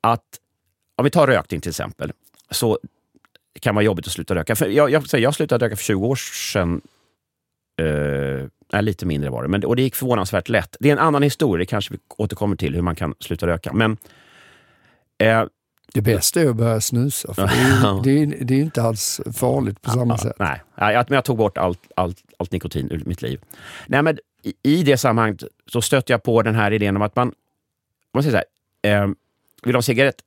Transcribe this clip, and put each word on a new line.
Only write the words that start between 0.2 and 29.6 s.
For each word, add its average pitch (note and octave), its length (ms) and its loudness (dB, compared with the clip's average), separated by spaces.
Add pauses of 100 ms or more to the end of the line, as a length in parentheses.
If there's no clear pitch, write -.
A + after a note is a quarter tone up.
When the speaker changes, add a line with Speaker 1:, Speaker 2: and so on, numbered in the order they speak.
Speaker 1:
om B2 100 0
vi C#3+ 60 4
tar D#3 160 6
rökning F2+ 340 0
till E2+ 80 -6
exempel, - 420 -8 (400)
så - 280 0 (800)
kan G#2+ 140 0
vara G#2+ 100 4
jobbigt F#2 220 0
att F2 60 -6
sluta F2+ 220 -4
röka. F2 200 -2
För B2 140 0
jag, C#3 200 4
jag, C#3+ 140 2 (100)
jag C3+ 220 2
slutade B2 300 0
röka A2 100 -2
för - 80 -8
tjugo G2+ 240 0
år C3+ 80 0
sedan. - 680 -4 (1000)
Eh, C#2 680 -2 (260)
nej, G#2 100 0
lite G2+ 220 -4
mindre C#2+ 240 -2
var A#1+ 140 -6
det. C#2 60 -6
Men, G2+ 160 0
och A#2 100 2
det B2+ 60 0
gick C3 140 -2
förvånansvärt G#2+ 540 -2
lätt. A2 300 -2
Det C3+ 100 4
är D3 40 6
en C#3+ 60 0
annan D3 240 2
historia, C3 360 2
det F2+ 60 0
kanske G2+ 280 -6
vi G2 60 -12 (180)
återkommer G#2 380 -4
till, D2 200 -4
hur F2 60 0
man F2 140 0
kan D#2+ 240 -6
sluta E2+ 280 -6
röka. E2+ 260 -4
Men, A2 240 0 (1200)
eh, A2+ 260 4 (500)
Speaker 2:
Det A#2 80 0
bästa G#2+ 400 2
är D3+ 80 4
att A#2+ 60 0
börja A2+ 260 0
snusa, B2+ 520 -2
för F#2+ 140 -2
det A2 60 2
är B2 140 4
ju, C3+ 60 6
Speaker 1:
<laughs> - 100 4
Ja. G2 200 2
Speaker 2:
det C#3 180 4
är, D3 240 -2
det B2+ 80 0
är C3+ 80 4
inte D3+ 220 -2
alls A2+ 380 -2 (120)
farligt B2 480 -2
på - 80 -6
Speaker 1:
Ja, A#2 40 0
Speaker 2:
samma A#2+ 200 0
Speaker 1:
ja, A2 40 0
Speaker 2:
sätt. A2 220 -4
Speaker 1:
nej. D#2 220 -2 (140)
Ja, G#2 160 2
jag, A#2+ 180 2
men C#3 60 2
jag B2+ 100 2
tog B2 120 0
bort G#2+ 200 0
allt, F2+ 220 -2 (160)
allt, F2+ 220 -2 (220)
allt F2+ 120 -6
nikotin D#2 400 -4
ur D#2+ 140 -6
mitt - 160 -6
liv. B1 180 -6 (480)
Nej, C#3 140 2
men D#3 160 0 (260)
i, G#2 100 -10 (100)
i D#3 200 4
det C#3 140 4
sammanhanget A2+ 460 0 (280)
så B2 100 -2
stötte B2+ 320 0
jag A2+ 100 0
på A2+ 180 4
den A2 140 0
här G#2 160 2
idén G2+ 240 0
om G2+ 60 0
att G#2 140 -2
man, B2 180 0 (800)
man C3+ 100 2
säger B2+ 180 2
så - 20 -4 (460)
här, G2+ 140 4
eh, G2 40 0
"Vill G2 80 -2 (480)